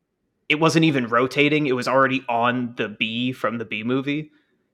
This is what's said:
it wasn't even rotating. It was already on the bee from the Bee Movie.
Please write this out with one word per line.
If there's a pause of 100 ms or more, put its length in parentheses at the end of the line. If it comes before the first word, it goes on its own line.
(480)
it
wasn't
even
rotating.
It
was
already
on
the
bee
from
the
Bee
Movie. (440)